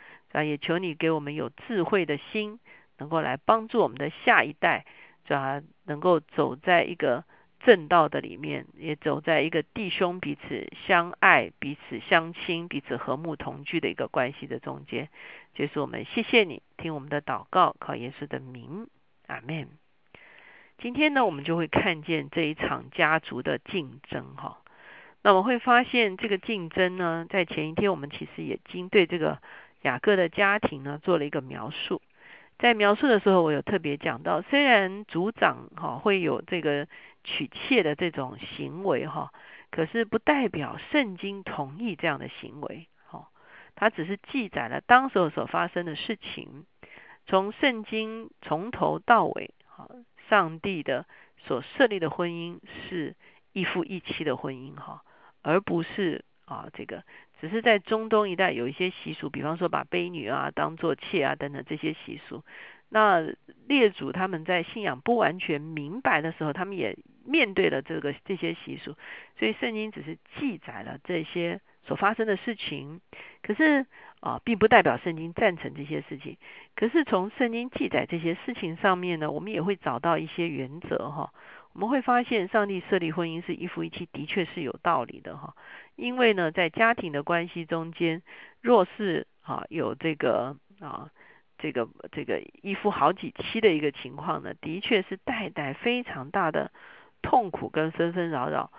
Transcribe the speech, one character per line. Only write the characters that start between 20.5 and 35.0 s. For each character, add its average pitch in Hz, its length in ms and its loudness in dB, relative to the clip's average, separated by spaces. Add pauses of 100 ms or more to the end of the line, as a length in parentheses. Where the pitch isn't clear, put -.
今 240 160 -6
天 302 180 4
呢， 262 140 4
我 185 40 2
们 139 140 -6
就 165 140 0
会 165 80 0
看 165 340 2
见 147 300 -2
这 175 100 0
一 156 140 0
场 127 360 -4
家 160 280 2
族 127 240 -6
的 151 160 -2
竞 143 440 -8
争 135 340 -10
哈。 - 260 -12 (580)
那 202 120 8
我 - 20 8
们 185 100 6
会 247 140 2
发 240 240 6
现 226 340 0
这 233 100 -6
个 202 120 0
竞 185 320 -4
争 180 260 0
呢， 165 320 -2
在 190 160 0
前 160 240 -4
一 160 60 -8
天 202 160 2
我 175 60 0
们 143 120 -8
其 151 260 -12
实 165 80 -8
也 143 120 -4
已 - 100 -8
经 180 240 -10
对 190 180 6
这 175 120 -4
个 156 240 -2 (400)
雅 127 160 0
各 208 180 4
的 175 140 2
家 202 280 2
庭 143 240 -2
呢 143 200 -6
做 175 160 2
了 143 80 0
一 - 20 -6
个 143 140 -4
描 127 260 -10
述。 - 320 -6 (580)
在 240 140 6
描 208 220 6
述 285 140 4
的 214 120 6
时 208 80 4
候， 185 140 8
我 156 100 4
有 143 80 0
特 202 180 0
别 147 200 -2
讲 135 240 -4
到， 175 180 0
虽 285 220 2
然 202 420 4